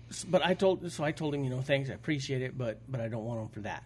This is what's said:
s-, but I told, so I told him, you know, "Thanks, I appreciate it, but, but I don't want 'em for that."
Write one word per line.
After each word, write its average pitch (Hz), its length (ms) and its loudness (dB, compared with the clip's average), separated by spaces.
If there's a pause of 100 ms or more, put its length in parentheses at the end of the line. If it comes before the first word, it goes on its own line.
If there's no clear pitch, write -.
(100)
s-, - 140 -8
but 170 200 4
I 180 100 6
told, 180 360 4
so 160 140 -2
I 156 80 2
told 151 220 0
him, 143 100 0
you 131 60 2
know, 127 120 -2
"Thanks, 139 280 2
I 101 40 -4
appreciate 139 480 -2
it, 127 140 -4
but, 117 320 -2
but 131 120 -2
I 113 80 -2
don't 110 160 -4
want 117 160 -4
'em 107 80 -6
for - 120 -10
that." 95 260 -6